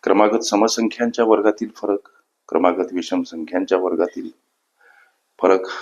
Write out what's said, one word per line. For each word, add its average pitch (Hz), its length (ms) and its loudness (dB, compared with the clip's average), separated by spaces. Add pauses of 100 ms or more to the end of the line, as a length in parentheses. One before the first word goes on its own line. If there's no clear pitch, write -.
क्रमागत 107 400 4
समसंख्यांच्या 113 800 0
वर्गातील 107 520 2
फरक, 101 320 -4 (400)
क्रमागत 90 440 0
विषम 90 300 -4
संख्यांच्या 87 560 -4
वर्गातील 87 500 -4 (1080)
फरक 92 300 2 (140)